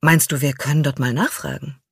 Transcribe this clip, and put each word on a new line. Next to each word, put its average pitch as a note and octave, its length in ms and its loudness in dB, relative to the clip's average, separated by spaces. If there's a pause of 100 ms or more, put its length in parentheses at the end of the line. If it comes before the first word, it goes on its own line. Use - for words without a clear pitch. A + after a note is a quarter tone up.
Meinst D#3+ 300 4
du, C#3+ 100 -2
wir C#3 120 0
können D3 280 0
dort C#3+ 160 0
mal B2 160 -2
nachfragen? C#3 680 -6 (120)